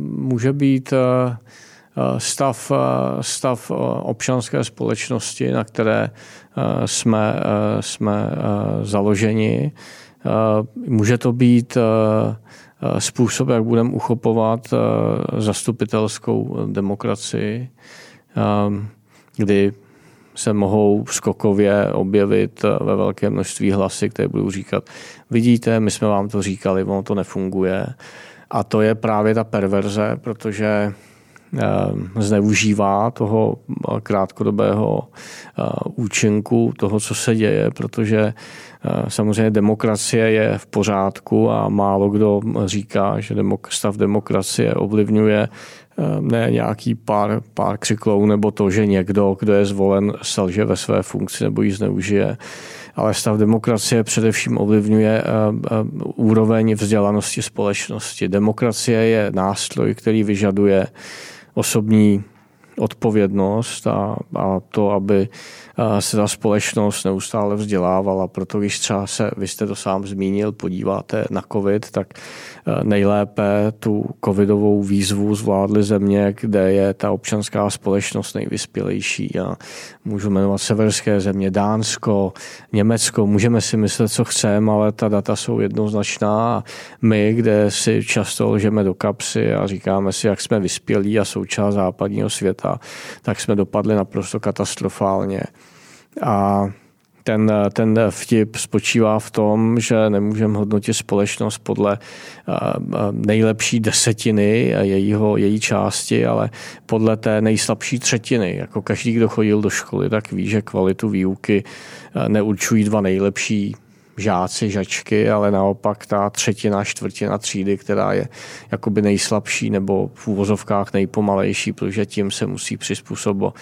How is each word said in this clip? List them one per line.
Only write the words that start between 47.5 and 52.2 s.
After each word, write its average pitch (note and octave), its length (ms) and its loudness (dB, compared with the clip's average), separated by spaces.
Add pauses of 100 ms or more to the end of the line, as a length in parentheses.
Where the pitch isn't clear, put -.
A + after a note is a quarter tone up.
pár G2+ 240 -2
křiklou G#2 480 2
nebo G#2 240 4
to, G2+ 200 0
že G#2 160 2
někdo, G2 540 2
kdo G#2 120 2
je G2+ 140 6
zvolen, G2 460 2 (100)
selže G2 420 0
ve G2+ 120 0
své G2+ 260 0
funkci G2 420 -6
nebo G#2+ 180 0
ji G2+ 100 2
zneužije. G2+ 640 0 (600)